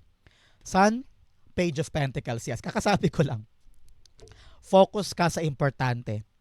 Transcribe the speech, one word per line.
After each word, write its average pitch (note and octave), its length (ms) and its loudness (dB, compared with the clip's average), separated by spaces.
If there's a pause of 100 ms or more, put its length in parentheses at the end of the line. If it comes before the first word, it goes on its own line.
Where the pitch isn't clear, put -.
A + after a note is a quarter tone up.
(600)
Sun, G#3+ 440 2 (520)
Page F3 240 0
of D#3 80 -4
Pentacles. C3 560 -4
Yes, A#2 160 -6
kakasabi - 480 0
ko - 160 -4
lang. A2+ 240 -8 (1120)
Focus - 560 2
ka E3+ 160 2
sa - 80 -6
importante. B2+ 880 -4 (120)